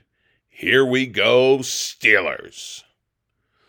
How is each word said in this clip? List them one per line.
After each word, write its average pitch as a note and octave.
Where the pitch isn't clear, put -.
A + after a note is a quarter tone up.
Here B2
we B2+
go, B2
Steelers. -